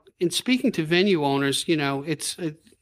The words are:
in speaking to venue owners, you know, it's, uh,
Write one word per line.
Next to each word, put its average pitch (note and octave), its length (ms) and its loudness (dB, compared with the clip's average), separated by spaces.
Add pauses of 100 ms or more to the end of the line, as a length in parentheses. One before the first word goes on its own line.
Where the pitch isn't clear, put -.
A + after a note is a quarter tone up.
(180)
in E3+ 120 0
speaking B3 420 0
to D#3+ 120 -2
venue F3 380 4
owners, C#3 460 0
you E3 80 2
know, C#3 280 -2
it's, D3+ 340 -6
uh, E3+ 120 -6 (320)